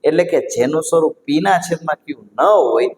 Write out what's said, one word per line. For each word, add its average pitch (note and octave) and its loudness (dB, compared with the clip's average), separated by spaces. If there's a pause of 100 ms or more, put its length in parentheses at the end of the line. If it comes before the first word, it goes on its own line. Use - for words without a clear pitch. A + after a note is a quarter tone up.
એટલે E3 2
કે E3+ 0
જેનું C#3+ -2
સ્વરૂપ D#3+ 0
પીના F3 0
છેદમાં E3 -6
ક્યુ C#3+ -12
ન G#2 -10
હોય E3+ 2